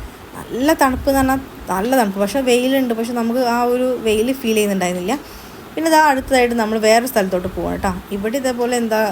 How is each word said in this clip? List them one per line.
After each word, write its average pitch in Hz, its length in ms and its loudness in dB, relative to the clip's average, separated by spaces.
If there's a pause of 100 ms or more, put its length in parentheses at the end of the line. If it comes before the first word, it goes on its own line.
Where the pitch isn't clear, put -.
(360)
നല്ല 269 360 0
തണുപ്പ് 269 360 0
എന്ന് 269 100 4
പറഞ്ഞാൽ 262 200 2 (300)
നല്ല 208 280 0
തണുപ്പ്, 202 220 2
പക്ഷേ 202 200 0
വെയിലുണ്ട്, 254 540 2
പക്ഷേ 226 200 -4
നമുക്ക് 233 260 0
ആ 240 240 0
ഒരു 247 400 0
വെയിൽ 220 300 2
ഫീൽ 226 220 -2
ചെയ്യുന്നുണ്ടായിരുന്നില്ല. 190 640 0 (560)
പിന്നെ 320 140 0
ഇതാ 311 140 6
അടുത്തതായിട്ട് 262 520 2
നമ്മൾ 220 220 0
വേറെ 220 300 4
സ്ഥലത്തോട്ട് 190 400 0
പോവാണ് 175 340 -4
ട്ടോ. 190 120 -2 (180)
ഇവിടെ 208 260 -4
ഇതേപോലെ 247 400 -2
എന്താ, 220 240 0 (100)